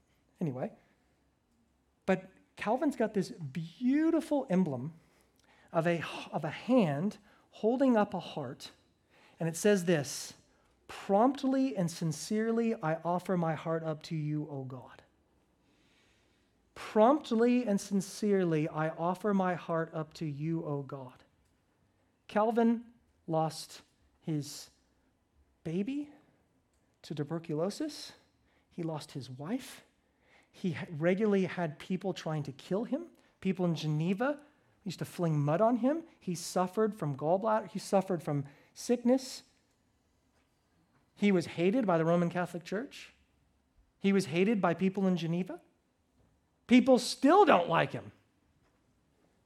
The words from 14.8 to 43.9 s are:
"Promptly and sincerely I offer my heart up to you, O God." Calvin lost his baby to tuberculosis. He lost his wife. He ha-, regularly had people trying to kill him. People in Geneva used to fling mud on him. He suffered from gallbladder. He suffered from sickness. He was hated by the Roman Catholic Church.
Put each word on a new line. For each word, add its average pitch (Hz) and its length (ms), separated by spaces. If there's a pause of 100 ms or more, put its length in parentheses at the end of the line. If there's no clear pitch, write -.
"Promptly 247 920
and 202 140
sincerely 185 880
I 156 220
offer 180 440
my 185 200
heart 165 380
up 156 220
to - 100
you, 156 400
O 143 180
God." 135 420 (1040)
Calvin 226 560 (420)
lost 160 560 (380)
his - 500 (920)
baby 262 440 (920)
to - 120
tuberculosis. 165 960 (580)
He - 120
lost 160 300
his 135 160
wife. 151 560 (640)
He - 220
ha-, 135 140 (100)
regularly 190 480
had 165 340
people 185 360
trying 156 300
to 143 80
kill 196 320
him. 320 220 (340)
People 185 260
in 170 80
Geneva 170 640 (460)
used - 160
to - 40
fling 160 340
mud 147 220
on 233 160
him. 294 280 (140)
He 180 160
suffered 185 600
from 147 220
gallbladder. 196 540
He - 80
suffered 185 440
from 143 220 (280)
sickness. 247 680 (1700)
He 202 140
was 180 160
hated 196 400
by 180 100
the 160 80
Roman 170 240
Catholic 175 360
Church. - 500 (840)